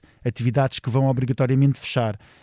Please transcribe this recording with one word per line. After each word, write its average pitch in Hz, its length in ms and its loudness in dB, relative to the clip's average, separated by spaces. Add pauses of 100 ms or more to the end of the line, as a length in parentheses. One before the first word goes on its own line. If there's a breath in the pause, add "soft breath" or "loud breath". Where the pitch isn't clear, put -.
(240 soft breath)
atividades 123 560 0
que - 100 -6
vão 135 180 2
obrigatoriamente 131 720 2
fechar, 110 400 -4 (260 soft breath)